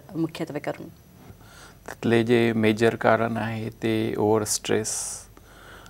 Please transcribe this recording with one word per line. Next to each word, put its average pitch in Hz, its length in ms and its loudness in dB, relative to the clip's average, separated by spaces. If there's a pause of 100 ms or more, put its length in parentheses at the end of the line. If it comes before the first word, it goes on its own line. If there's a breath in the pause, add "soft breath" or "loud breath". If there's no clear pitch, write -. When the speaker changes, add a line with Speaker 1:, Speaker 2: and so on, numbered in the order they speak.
(160)
Speaker 1:
मुख्यत्वे 160 440 -4
करून? - 280 -8 (960 loud breath)
Speaker 2:
त्यातले 113 380 2
जे 117 300 4
मेजर 110 420 4
कारण 113 420 2
आहे 110 320 -4
ते 113 480 -2
ओव्हर 107 260 2
स्ट्रेस, - 760 -4 (720 loud breath)